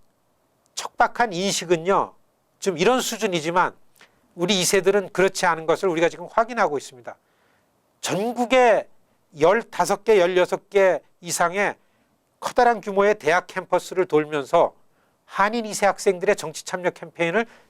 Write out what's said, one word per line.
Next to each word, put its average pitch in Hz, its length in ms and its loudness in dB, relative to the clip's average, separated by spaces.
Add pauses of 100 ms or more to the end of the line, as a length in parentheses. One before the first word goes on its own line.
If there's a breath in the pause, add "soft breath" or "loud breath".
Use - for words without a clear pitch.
(760)
척박한 - 580 -2
인식은요, 170 800 0 (460)
좀 185 180 -4
이런 233 240 2
수준이지만 175 720 -2 (600 soft breath)
우리 180 240 0
이세들은 190 500 0
그렇지 190 360 0
않은 160 200 -2
것을 165 240 0
우리가 165 200 2
지금 165 220 -10
확인하고 220 460 -2
있습니다. 120 380 -14 (840)
전국에 233 840 0 (520)
열다섯 180 640 0
개, 214 160 4
열여섯 180 500 0
개 185 300 2 (220)
이상의 175 540 -2 (640)
커다란 240 420 2
규모의 202 380 0
대학 170 280 0
캠퍼스를 180 580 -4
돌면서 151 680 0 (520)
한인 220 400 -2
이 208 80 -10
세 202 120 0
학생들의 190 500 0
정치 156 300 -10
참여 180 260 -6
캠페인을 170 540 -4 (240 soft breath)